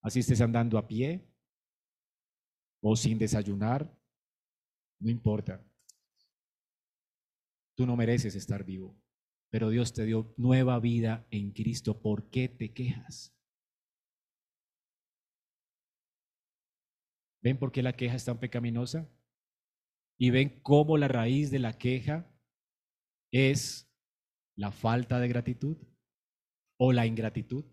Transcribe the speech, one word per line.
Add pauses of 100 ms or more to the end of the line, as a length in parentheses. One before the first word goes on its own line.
Así
estés
andando
a
pie (1500)
o
sin
desayunar, (1000)
no
importa. (2000)
Tú
no
mereces
estar
vivo, (520)
pero
Dios
te
dio
nueva
vida
en
Cristo.
¿Por
qué
te
quejas? (4000)
¿Ven
por
qué
la
queja
es
tan
pecaminosa? (1080)
¿Y
ven
cómo
la
raíz
de
la
queja (1000)
es (680)
la
falta
de
gratitud (1000)
o
la
ingratitud?